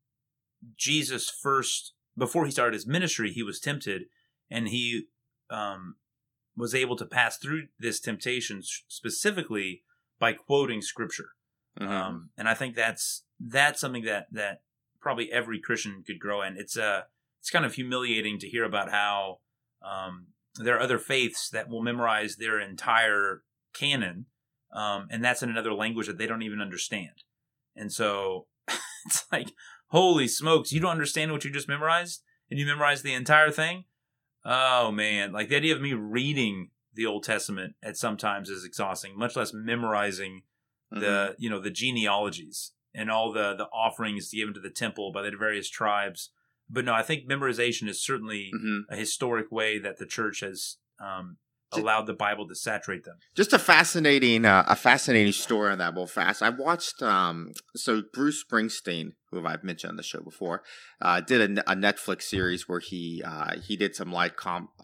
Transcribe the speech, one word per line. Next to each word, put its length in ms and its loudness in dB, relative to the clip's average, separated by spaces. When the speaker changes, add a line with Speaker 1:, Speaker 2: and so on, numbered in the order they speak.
Speaker 1:
Jesus 540 -2
first, 640 -2
before 280 0
he 60 -2
started 240 2
his 120 -4
ministry, 460 0
he 100 -6
was 180 -8
tempted, 440 -4
and 180 -4
he, 400 -4
um, 460 -8
was 180 -4
able 220 0
to 80 -10
pass 320 2
through 280 -6
this 220 -4
temptation 580 -4
s-, 300 -10
specifically 920 -4
by 120 4
quoting 480 0
scripture. 500 -8
Speaker 2:
Mm-hmm. 120 -6
Speaker 1:
Um, 480 -6
and 100 0
I 60 4
think 220 -4
that's, 480 -2
that's 400 4
something 240 -4
that, 280 -2
that 300 -6
probably 320 -4
every 280 -2
Christian 460 -4
could 140 -10
grow 220 -4
in. 140 -6
It's, 200 -10
uh, 260 0
it's 100 -8
kind 140 4
of 100 -2
humiliating 640 -2
to 100 -12
hear 160 -2
about 260 -2
how, 500 0
um, 440 -10
there 200 2
are 40 0
other 200 2
faiths 500 -2
that 180 -4
will 140 -6
memorize 540 0
their 240 -2
entire 840 2
canon, 520 -2
um, 380 -4
and 140 -4
that's 180 2
in 80 -4
another 240 -2
language 320 -2
that 100 -8
they 120 -2
don't 140 -4
even 180 -6
understand. 640 -8
And 180 -10
so 540 -2
<laughs> 120 -16
it's 260 0
like, 180 -4
holy 400 6
smokes, 440 2
you 80 2
don't 120 2
understand 400 -2
what 120 -4
you 60 -6
just 180 -6
memorized, 540 0
and 100 -2
you 60 0
memorize 360 2
the 120 -2
entire 360 6
thing? 340 -2
Oh, 480 4
man. 400 2
Like, 160 -4
the 80 2
idea 180 4
of 60 -2
me 140 -2
reading 760 -2
the 140 -2
Old 180 -2
Testament 580 -4
at 140 -10
some 200 -2
times 320 -4
is 160 -10
exhausting, 540 -6
much 180 -4
less 160 -4
memorizing 920 -4
the, 100 -8
Speaker 2:
Mm-hmm. 320 2
Speaker 1:
you 80 -2
know, 100 -2
the 100 -4
genealogies 1000 -2
and 160 -6
all 220 0
the, 240 0
the 160 -6
offerings 600 -2
given 220 -4
to 60 -12
the 100 -12
temple 420 -6
by 100 -4
the 140 -6
various 320 -2
tribes. 640 -2
But 140 -2
no, 100 2
I 80 4
think 260 -4
memorization 600 0
is 160 -4
certainly 500 -4
Speaker 2:
Mm-hmm. 380 -4
Speaker 1:
a 40 -8
historic 540 -2
way 280 0
that 200 -8
the 80 -10
church 340 -4
has, 360 -8
um, 380 -10
Speaker 2:
Ju- 80 0
Speaker 1:
allowed 240 2
the 80 -4
Bible 320 0
to 80 -16
saturate 500 -6
them. 120 -20
Speaker 2:
Just 180 4
a 60 8
fascinating, 840 8
uh, 240 10
a 80 8
fascinating 560 6
story 400 2
on 60 0
that, 160 -2
real 120 -4
fast. 360 0
I 80 6
watched, 520 -2
um, 500 2
so 280 0
Bruce 320 0
Springsteen, 720 -2
who 120 -6
I've 200 -4
mentioned 260 -8
on 60 -12
the 80 -10
show 160 -10
before, 420 -6
uh, 180 4
did 380 4
a, 140 0
a 20 4
Netflix 480 0
series 460 -2
where 120 -2
he, 460 -8
uh, 340 -4
he 160 -4
did 200 0
some 160 -8
live 240 0
com-, 320 -6